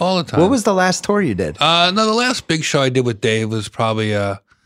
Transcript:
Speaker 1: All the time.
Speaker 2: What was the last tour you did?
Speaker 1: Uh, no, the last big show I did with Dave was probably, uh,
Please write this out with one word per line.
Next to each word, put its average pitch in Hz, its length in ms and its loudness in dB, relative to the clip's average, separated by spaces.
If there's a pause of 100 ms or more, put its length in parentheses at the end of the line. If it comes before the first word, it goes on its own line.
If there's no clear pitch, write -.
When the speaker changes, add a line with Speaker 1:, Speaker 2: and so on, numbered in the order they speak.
Speaker 1:
All 185 160 0
the 170 80 -2
time. - 160 0
Speaker 2:
What 185 80 4
was 254 160 0
the 214 80 4
last 185 320 0
tour 208 160 0
you 127 140 0
did? 87 260 -4
Speaker 1:
Uh, 170 300 2
no, 214 140 0
the 214 80 0
last 240 360 -2
big 160 160 -2
show 147 160 0
I 131 80 2
did 127 160 0
with 113 160 -4
Dave 110 280 0
was 110 200 -6
probably, 110 440 -2
uh, 101 220 -2 (300)